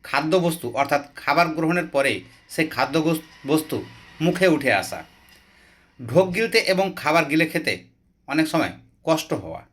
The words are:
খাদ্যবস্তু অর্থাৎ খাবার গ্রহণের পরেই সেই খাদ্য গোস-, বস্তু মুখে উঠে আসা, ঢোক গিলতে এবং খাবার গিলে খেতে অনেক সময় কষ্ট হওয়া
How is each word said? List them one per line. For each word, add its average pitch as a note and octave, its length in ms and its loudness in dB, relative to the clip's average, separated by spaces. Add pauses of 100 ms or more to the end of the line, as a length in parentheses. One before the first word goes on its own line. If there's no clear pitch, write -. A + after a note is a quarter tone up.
খাদ্যবস্তু D#3+ 680 0
অর্থাৎ C#3 320 0 (120)
খাবার D#3+ 320 2
গ্রহণের D#3+ 400 -2
পরেই C3+ 300 0 (320)
সেই D#3 180 -2
খাদ্য C#3 340 -2
গোস-, D#3 460 -4
বস্তু D#3 300 0 (440)
মুখে F3 260 2
উঠে C3 260 2
আসা, F#2+ 260 -2 (1000)
ঢোক E3+ 360 2
গিলতে A3+ 240 0
এবং F#3+ 260 2 (100)
খাবার D#3 300 2
গিলে D#3 200 2
খেতে D3+ 280 -4 (540)
অনেক D#3 200 2
সময় C3+ 260 0 (300)
কষ্ট D#3 300 0
হওয়া E2 280 -10 (120)